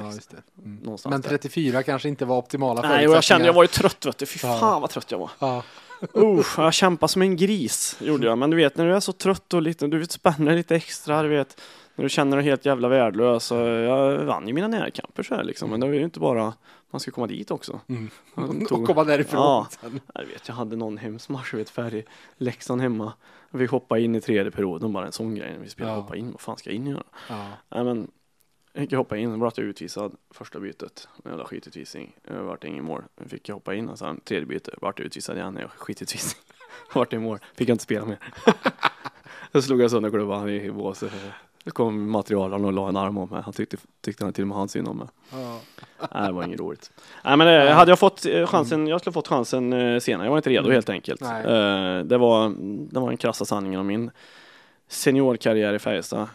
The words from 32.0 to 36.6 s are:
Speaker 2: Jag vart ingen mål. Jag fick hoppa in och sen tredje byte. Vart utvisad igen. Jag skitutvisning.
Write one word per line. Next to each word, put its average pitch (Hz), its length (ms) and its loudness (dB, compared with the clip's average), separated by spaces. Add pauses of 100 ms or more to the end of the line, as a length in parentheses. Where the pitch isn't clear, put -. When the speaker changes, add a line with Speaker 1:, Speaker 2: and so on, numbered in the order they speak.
Speaker 2:
Jag 95 160 -12
vart 92 200 -12
ingen 76 220 -10
mål. 80 180 -10 (180)
Jag - 80 -18
fick - 200 -16
hoppa 101 240 -10
in 107 160 -8
och - 100 -14
sen - 200 -10
tredje 82 260 -6
byte. 67 260 -10 (100)
Vart - 180 -6
utvisad - 380 -10
igen. 95 240 -10
Jag - 100 -14
skitutvisning. - 720 -10 (240)